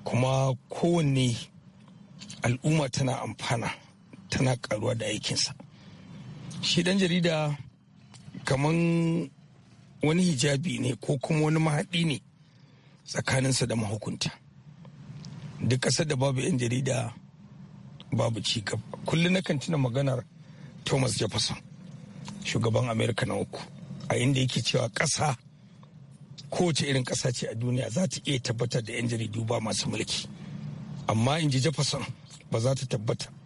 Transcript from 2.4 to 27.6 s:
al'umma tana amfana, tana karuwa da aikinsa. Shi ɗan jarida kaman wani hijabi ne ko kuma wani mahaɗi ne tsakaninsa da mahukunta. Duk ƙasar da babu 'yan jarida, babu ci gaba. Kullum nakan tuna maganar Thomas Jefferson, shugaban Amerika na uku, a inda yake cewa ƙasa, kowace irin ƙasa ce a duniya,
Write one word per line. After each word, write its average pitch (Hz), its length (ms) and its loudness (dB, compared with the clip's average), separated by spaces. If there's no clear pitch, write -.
al'umma 143 460 2
tana 123 340 0
amfana, 110 480 -2
tana 127 260 2
karuwa 110 380 -2
da 113 120 -2
aikinsa. - 480 -2
Shi - 200 2
ɗan 185 160 4
jarida 165 580 4
kaman 165 880 4
wani 160 200 4
hijabi 143 560 2
ne 120 180 0
ko 147 220 -2
kuma 156 260 2
wani 156 140 4
mahaɗi 160 480 2
ne 147 140 0
tsakaninsa 131 600 2
da 113 100 0
mahukunta. 107 540 -2
Duk 127 200 2
ƙasar 156 260 2
da 147 100 0
babu 131 240 2
'yan 127 180 2
jarida, 123 540 0
babu 113 300 0
ci - 180 -2
gaba. 110 220 -4
Kullum 170 260 4
nakan 185 280 0
tuna 160 180 0
maganar 127 440 0
Thomas 127 320 2
Jefferson, - 400 -2
shugaban 117 460 2
Amerika 113 360 0
na 101 80 -2
uku, - 240 -4
a - 60 2
inda 131 240 4
yake 127 220 2
cewa 117 280 0
ƙasa, 151 440 0
kowace 160 360 2
irin 135 180 2
ƙasa - 280 -2
ce 139 180 -4
a - 40 -8
duniya, 123 360 -2